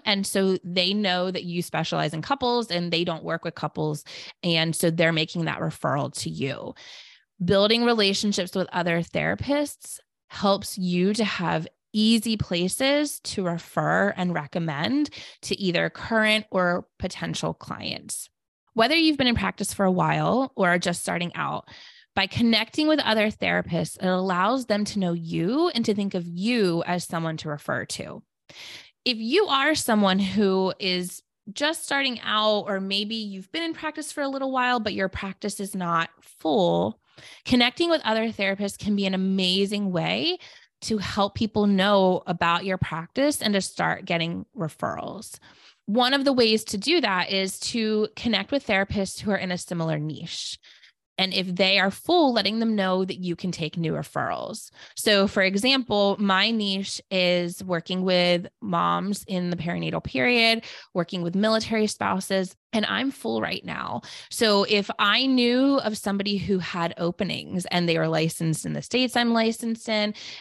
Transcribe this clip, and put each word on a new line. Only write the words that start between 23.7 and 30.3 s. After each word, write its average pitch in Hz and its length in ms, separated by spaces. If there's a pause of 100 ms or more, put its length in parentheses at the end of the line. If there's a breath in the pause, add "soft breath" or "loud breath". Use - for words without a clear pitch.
it - 80
allows 185 600
them 208 200
to 208 120
know 180 140
you 170 560
and 233 160
to 220 100
think 202 200
of 175 120
you 180 560
as 175 220
someone 165 320
to 151 120
refer 143 360
to. - 400 (800 loud breath)
If 247 140
you 285 280
are 277 300
someone 202 420
who 190 640